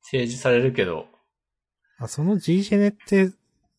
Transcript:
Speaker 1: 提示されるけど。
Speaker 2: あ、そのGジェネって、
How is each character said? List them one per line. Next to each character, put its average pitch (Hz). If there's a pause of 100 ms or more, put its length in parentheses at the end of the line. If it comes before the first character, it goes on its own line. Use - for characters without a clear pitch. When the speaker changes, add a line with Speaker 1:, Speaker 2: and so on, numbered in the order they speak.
Speaker 1:
提 123
示 120
さ 131
れ 120
る 127
け 110
ど。 80 (880)
Speaker 2:
あ、 117
そ -
の 196
G 175
ジ 202
ェ 202
ネ 202
っ -
て、 190 (480)